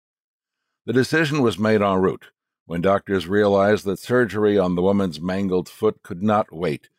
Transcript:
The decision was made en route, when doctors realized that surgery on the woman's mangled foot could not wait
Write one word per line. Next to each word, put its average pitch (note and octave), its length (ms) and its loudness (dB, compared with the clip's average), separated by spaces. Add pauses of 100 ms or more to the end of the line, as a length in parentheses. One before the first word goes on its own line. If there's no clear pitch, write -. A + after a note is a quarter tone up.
(880)
The A2+ 80 -6
decision D3 480 0
was G2+ 160 0
made A2 240 2
en G2 180 2
route, - 300 -2 (340)
when E2+ 160 -8
doctors F#2+ 480 0
realized G2+ 560 2
that F#2+ 140 -4
surgery G#2+ 600 0
on F2+ 160 0
the F2 80 -2
woman's F#2+ 380 0
mangled F#2 480 -4
foot - 340 -4
could F2+ 200 -12
not G#2+ 300 0
wait D#2+ 360 -6 (100)